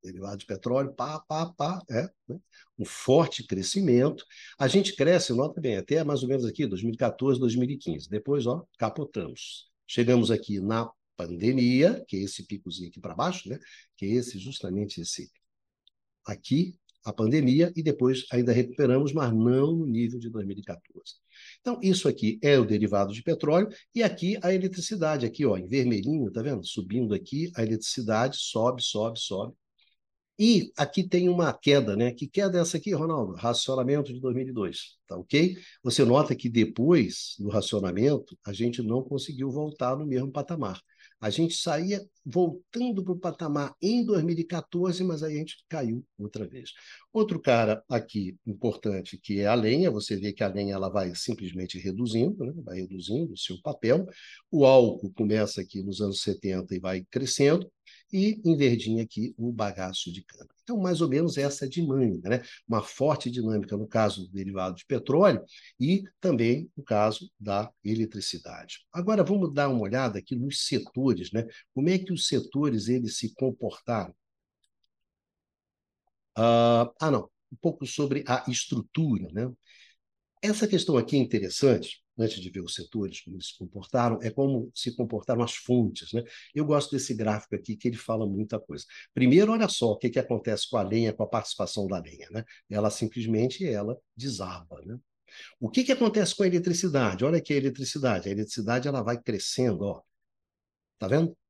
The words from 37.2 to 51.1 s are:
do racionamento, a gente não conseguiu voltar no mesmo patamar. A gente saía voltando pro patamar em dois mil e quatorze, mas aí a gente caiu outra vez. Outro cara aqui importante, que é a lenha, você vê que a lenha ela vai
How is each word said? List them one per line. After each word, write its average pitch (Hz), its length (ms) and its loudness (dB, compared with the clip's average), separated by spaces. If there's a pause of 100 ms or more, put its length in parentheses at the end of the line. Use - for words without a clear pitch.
do 104 120 -4
racionamento, 101 920 0
a 101 80 -10
gente 120 300 -2
não 117 180 0
conseguiu 135 480 -6
voltar 131 480 -4
no 151 80 -6
mesmo 131 280 -2
patamar. 135 480 -6 (400)
A 107 100 -2
gente 165 240 0
saía 180 500 -2 (220)
voltando 190 800 -2
pro 175 120 -4
patamar 147 640 -4
em 226 240 2
dois 196 200 2
mil 170 120 0
e 165 80 -2
quatorze, 175 600 -2
mas 160 180 -2
aí 151 140 -4
a - 20 -2
gente - 300 -10
caiu 127 360 -4 (140)
outra 104 300 -8
vez. 131 240 -16 (400)
Outro 214 280 0
cara 110 480 2
aqui 101 560 -4
importante, 101 720 -4
que 101 220 -4
é 101 80 2
a 110 80 4
lenha, 123 340 4
você 107 280 -2
vê 98 160 -4
que 101 100 -4
a 101 60 0
lenha 98 260 -2
ela 95 140 -4
vai 92 260 -2